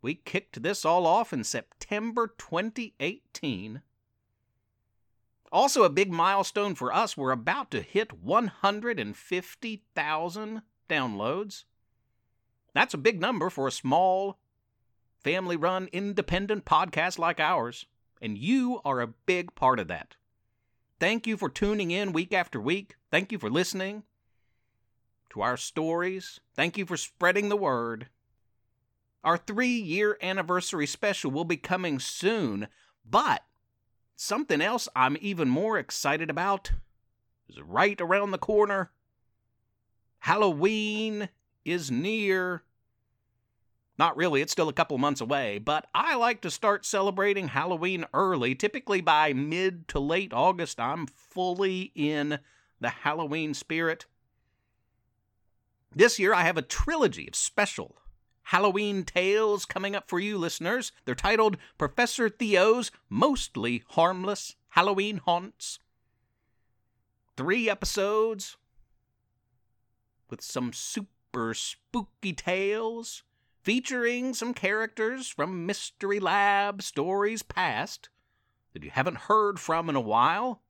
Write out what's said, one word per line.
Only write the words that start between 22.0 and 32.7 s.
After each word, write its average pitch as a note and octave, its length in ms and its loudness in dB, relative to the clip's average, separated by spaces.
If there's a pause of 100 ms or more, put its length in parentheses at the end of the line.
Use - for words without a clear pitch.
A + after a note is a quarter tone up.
week E3+ 220 -2
after F3 260 0
week. F3 360 -4 (160)
Thank F3+ 200 0
you - 60 -6
for A2 120 -4
listening F#3+ 540 -2 (1300)
to - 120 -6
our A#2+ 140 2
stories. E3+ 840 -4 (160)
Thank E3+ 220 0
you G3 80 -4
for E3+ 120 -6
spreading F#3+ 520 2
the G#3 80 0
word. A#2+ 520 -2 (1120)
Our E3+ 140 4
three-year G#3 840 0
anniversary F3+ 680 -2
special G3 420 -2
will D3 160 -2
be E3 120 -2
coming F3+ 420 -2
soon, C3 680 -2 (400)